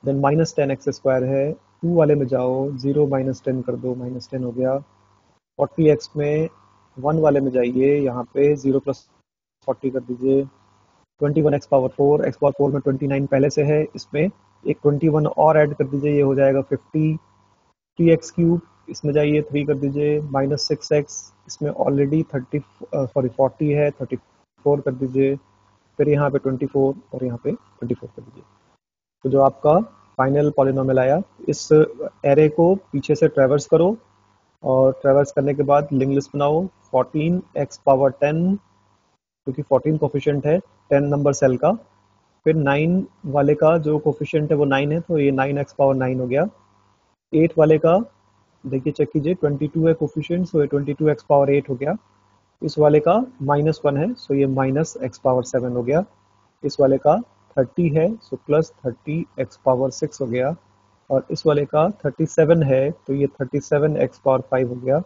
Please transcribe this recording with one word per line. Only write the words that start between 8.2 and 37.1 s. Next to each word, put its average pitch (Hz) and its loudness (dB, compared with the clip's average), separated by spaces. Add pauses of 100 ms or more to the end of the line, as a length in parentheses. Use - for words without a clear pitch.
पे 143 0
ज़ीरो 135 0
प्लस - -8 (600)
फ़ोर्टी 135 -4
कर 131 -6
दीजिए। 127 -2 (760)
ट्वेंटी 147 0
वन 147 2
X 143 -4
power 131 2
four, 147 2
x 123 -8
power 143 0
four 139 0
में 139 -4
ट्वेंटी 139 -2
नाइन 139 -2
पहले 139 2
से 147 -2
है, 151 0 (140)
इसमें - -6
एक - -6
ट्वेंटी 147 2
वन 151 2
और 156 4
ऐड 151 4
कर 135 -4
दीजिए, 143 -2
ये 143 2
हो 135 2
जाएगा 135 2
फ़िफ़्टी। 156 -2
थ्री - -6
एक्स 165 2
क्यूब, 170 0 (280)
इसमें 147 -6
जाइए, 147 2
थ्री 147 -4
कर 143 -2
दीजिए, 147 -2 (120)
माइनस 139 -2
सिक्स - -6
एक्स, 147 -2 (260)
इसमें - -8
already 143 -2 (100)
thirty, 135 -6
अ, - -8
sorry, 127 -4
forty 135 -2
है, 147 2
थर्टी 131 -10 (500)
फ़ोर 143 2
कर 139 -4
दीजिए, 135 -2 (640)
फिर 147 2
यहाँ 143 2
पे 139 -2
ट्वेंटी 131 -4
फ़ोर 135 0 (180)
और 131 -8
यहाँ 120 -6
पे - -4
ट्वेंटी 120 -10
फ़ोर 120 -16
कर - -18
दीजिए। 117 -20 (840)
तो 135 -2
जो 135 2
आपका 151 2 (380)
final 139 0
polynomial 135 0
आया, 139 2 (280)
इस - -4 (540)
एरे 147 4
को 170 2
पीछे 147 -4
से 156 2
traverse 143 2
करो 175 2 (680)
और 131 2 (100)
traverse 139 2
करने 143 -2
के 143 -2
बाद 143 2
लिंक 135 0
list 139 -4
बनाओ, 147 0 (260)
fourteen 156 -2 (160)